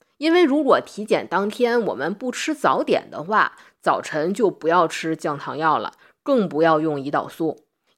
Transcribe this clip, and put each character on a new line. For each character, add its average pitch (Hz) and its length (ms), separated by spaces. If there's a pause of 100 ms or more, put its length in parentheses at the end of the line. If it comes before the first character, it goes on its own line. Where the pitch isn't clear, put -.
(160)
因 311 160
为 359 100
如 294 220
果 175 160
体 - 240
检 160 200
当 190 240
天 233 320
我 196 140
们 147 180
不 247 200
吃 - 200
早 170 300
点 - 260
的 90 140
话， 185 300 (280)
早 127 220
晨 160 320
就 190 160
不 - 160
要 165 220
吃 160 260
降 151 240
糖 127 180
药 151 220
了， 104 140 (320)
更 240 240
不 147 140
要 160 180
用 156 180
胰 135 140
岛 139 160
素， - 380 (300)